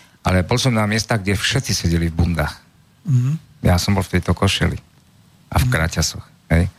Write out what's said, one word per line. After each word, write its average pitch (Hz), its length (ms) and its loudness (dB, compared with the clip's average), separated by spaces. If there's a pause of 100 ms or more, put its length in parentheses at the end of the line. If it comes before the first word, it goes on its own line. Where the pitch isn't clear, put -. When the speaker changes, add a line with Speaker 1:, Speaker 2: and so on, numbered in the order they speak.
(260)
Speaker 1:
ale 92 160 2
bol 113 160 -2
som 123 140 2
na 110 120 2
miestach, 110 360 -2
kde 95 160 -2
všetci - 380 -2
sedeli 85 340 0
v 80 100 -6
bundách. 82 340 0 (540)
Speaker 2:
Mhm. 131 260 2 (300)
Speaker 1:
Ja 90 160 4
som 101 160 0
bol 92 100 0
v - 100 -10
tejto 90 200 0
košeli - 460 0 (680)
a - 100 -8
v - 80 4
Speaker 2:
Mhm. 127 80 2
Speaker 1:
kraťasoch, 82 520 -2 (240)
hej. 85 300 2